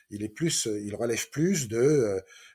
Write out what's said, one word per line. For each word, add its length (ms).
il 140
est 60
plus, 380
euh, 140
il 140
relève 340
plus 380
de, 100
euh, 420